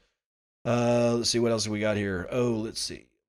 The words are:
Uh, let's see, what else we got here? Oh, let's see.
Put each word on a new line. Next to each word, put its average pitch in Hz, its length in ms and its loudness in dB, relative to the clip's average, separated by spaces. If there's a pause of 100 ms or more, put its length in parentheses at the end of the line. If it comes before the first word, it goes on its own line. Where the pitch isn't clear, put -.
(680)
Uh, 120 500 2
let's 117 140 0
see, 120 80 2
what 117 120 2
else 110 160 0
we 107 140 -2
got 107 160 2
here? 98 340 -2
Oh, 123 200 0
let's 110 280 -4
see. - 280 -8 (220)